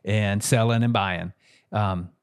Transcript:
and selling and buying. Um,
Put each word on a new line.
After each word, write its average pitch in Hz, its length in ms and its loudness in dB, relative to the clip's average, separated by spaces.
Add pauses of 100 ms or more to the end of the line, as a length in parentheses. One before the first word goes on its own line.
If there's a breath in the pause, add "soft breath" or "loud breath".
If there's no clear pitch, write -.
and 104 380 0
selling 117 400 2
and 120 120 2
buying. 92 380 -2 (400 soft breath)
Um, 95 360 -2 (140)